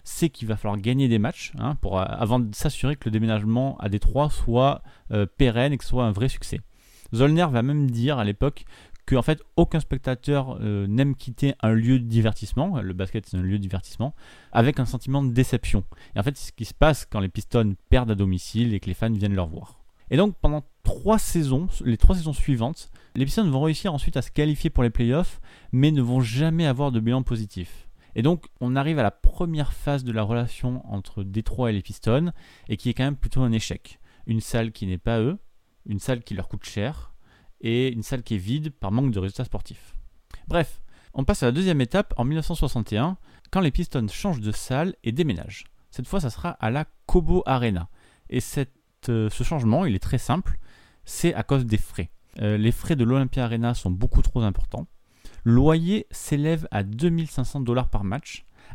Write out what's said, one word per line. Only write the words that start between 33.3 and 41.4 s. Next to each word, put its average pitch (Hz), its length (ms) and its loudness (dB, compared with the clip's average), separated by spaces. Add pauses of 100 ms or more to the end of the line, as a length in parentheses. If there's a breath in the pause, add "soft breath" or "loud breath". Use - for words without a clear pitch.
un 120 120 2
échec. - 460 -6 (280 soft breath)
Une 110 140 -2
salle 113 320 -2
qui - 120 -10
n'est 92 120 -4
pas 113 240 0
eux, 147 160 0 (480)
une 101 140 -6
salle 123 240 -4
qui - 100 -10
leur - 160 -6
coûte - 160 -8
cher, - 480 -6 (480 soft breath)
et 120 320 0
une 113 100 -6
salle 123 200 -6
qui 113 120 -4
est 101 40 -2
vide 143 320 -4
par 98 200 -8
manque 127 200 2
de 101 80 -2
résultats 95 260 -4
sportifs. - 500 -10 (540 loud breath)
Bref, - 320 -2 (320 soft breath)
on 135 100 -2
passe - 200 0